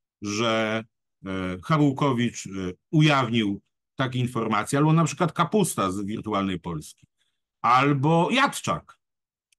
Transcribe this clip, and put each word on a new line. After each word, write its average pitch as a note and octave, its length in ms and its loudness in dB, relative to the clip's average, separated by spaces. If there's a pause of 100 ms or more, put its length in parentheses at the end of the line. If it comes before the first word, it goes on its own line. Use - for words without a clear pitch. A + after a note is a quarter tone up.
(220)
że, A2 640 -2 (420)
e, F#2 380 -6
Harłukowicz, C3+ 840 0
e, - 20 -12 (420)
ujawnił A#2+ 680 2 (340)
takie B2+ 240 -4
informacje, A2+ 600 -2
albo D#3 140 4
na D#3+ 120 4
przykład D#3+ 280 -2
Kapusta D#3+ 580 0
z G2+ 140 -6
Wirtualnej G2 540 -4
Polski, - 480 -10 (540)
albo C#3+ 720 4
Jadczak, - 680 -2 (600)